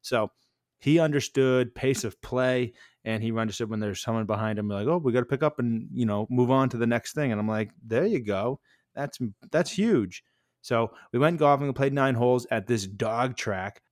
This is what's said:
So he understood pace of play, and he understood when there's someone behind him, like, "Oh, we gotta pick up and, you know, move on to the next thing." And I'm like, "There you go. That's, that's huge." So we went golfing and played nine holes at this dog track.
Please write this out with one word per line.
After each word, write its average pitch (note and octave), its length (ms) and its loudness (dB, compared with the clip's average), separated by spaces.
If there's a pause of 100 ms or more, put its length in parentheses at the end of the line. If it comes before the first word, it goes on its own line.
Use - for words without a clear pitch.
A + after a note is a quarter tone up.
So A2 300 -2 (480)
he D3+ 180 4
understood C3+ 760 2
pace C3 300 -2
of - 160 -8
play, B2+ 500 0 (320)
and A2 180 -2
he A2+ 160 -2
understood A2 320 -4
when A2 120 -4
there's G#2 200 -4
someone A2+ 240 -2
behind G#2+ 320 -2
him, G#2 120 -2
like, G#2 180 -2
"Oh, E3+ 120 2
we C3+ 120 0
gotta A#2+ 140 2
pick C#3 180 -2
up D3+ 160 0
and, A#2 320 -2
you B2 140 0
know, G#2 240 0
move B2 200 2
on C3 200 4
to B2+ 80 -6
the A#2 100 2
next A#2 240 0
thing." C#3+ 220 -2
And G#2 80 -2
I'm G#2+ 80 -2
like, G#2+ 220 -2 (140)
"There A#2 200 0
you G3+ 160 0
go. G#2 400 -2 (340)
That's, C#3 240 -8 (320)
that's E3 200 0
huge." F3 520 0 (400)
So A2+ 280 0 (200)
we A#2+ 60 -2
went D#3 220 2
golfing C#3+ 260 4
and C#3 100 -2
played C#3 160 0
nine C3+ 220 2
holes B2 380 2
at A2 160 -2
this A2 180 0
dog A2 500 -2
track. G2 460 -6 (100)